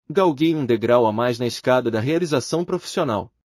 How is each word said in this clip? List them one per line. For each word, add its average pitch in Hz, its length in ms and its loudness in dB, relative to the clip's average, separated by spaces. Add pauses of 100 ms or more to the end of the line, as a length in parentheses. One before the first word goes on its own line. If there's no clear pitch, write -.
Galguei 160 460 0
um 151 100 -2
degrau 117 400 2
a 110 80 2
mais 120 240 -2
na 123 120 -4
escada 123 420 0
da 110 80 -2
realização 156 640 -2
profissional. 165 680 -4 (180)